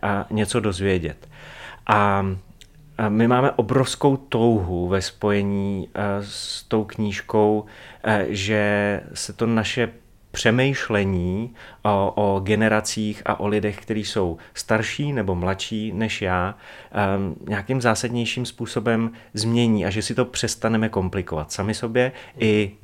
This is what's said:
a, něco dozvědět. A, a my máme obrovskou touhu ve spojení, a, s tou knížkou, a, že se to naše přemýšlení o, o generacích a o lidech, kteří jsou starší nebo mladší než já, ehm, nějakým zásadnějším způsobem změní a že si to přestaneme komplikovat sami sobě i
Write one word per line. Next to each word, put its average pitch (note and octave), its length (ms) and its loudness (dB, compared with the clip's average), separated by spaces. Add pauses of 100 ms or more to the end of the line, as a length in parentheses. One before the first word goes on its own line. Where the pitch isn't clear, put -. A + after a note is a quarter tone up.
a, G2+ 300 0
něco G#2+ 280 0
dozvědět. F#2 680 -2 (580)
A, G2+ 380 4 (720)
a A2 120 0
my A2+ 180 4
máme B2+ 240 4
obrovskou C3 640 2
touhu G2 720 2
ve F#2+ 140 2
spojení, G2+ 920 0
a, F#2+ 40 -4 (220)
s - 420 -10
tou A2 200 0
knížkou, G#2+ 840 0 (380)
a, A2 60 0 (180)
že G#2 760 0 (120)
se - 200 -10
to A#2 120 -2
naše A2+ 440 0 (420)
přemýšlení A2 1200 2 (300)
o, G2+ 320 2
o G2 240 2
generacích G#2+ 840 0
a G#2 140 0
o G#2 80 -2
lidech, G#2 340 0
kteří G#2+ 240 -4
jsou F2+ 320 -2 (160)
starší A#2 600 -2
nebo G2 220 0
mladší G2 560 -4
než G#2+ 300 -4
já, F#2 340 0 (360)
ehm, G2 440 0 (120)
nějakým G#2+ 340 -2
zásadnějším A#2+ 640 0
způsobem A2+ 640 -2 (220)
změní A2+ 520 2
a G2 40 0
že G2+ 120 -2
si - 140 -4
to B2 100 2
přestaneme A2+ 640 0
komplikovat F2+ 640 -4
sami G#2 220 -2
sobě B2 380 0 (280)
i G#2+ 320 2 (120)